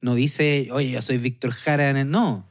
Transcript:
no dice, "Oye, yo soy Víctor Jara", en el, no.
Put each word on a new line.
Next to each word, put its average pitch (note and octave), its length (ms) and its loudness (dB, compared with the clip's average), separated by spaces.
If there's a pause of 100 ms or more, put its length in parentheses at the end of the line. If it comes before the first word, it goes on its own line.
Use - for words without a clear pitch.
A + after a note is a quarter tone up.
no B2 140 0
dice, C#3+ 580 2
"Oye, C3+ 200 -2
yo B2 100 -4
soy B2+ 160 -2
Víctor B2 320 -4
Jara", D3 400 0
en C#3 80 0
el, C#3 100 0
no. D3 420 0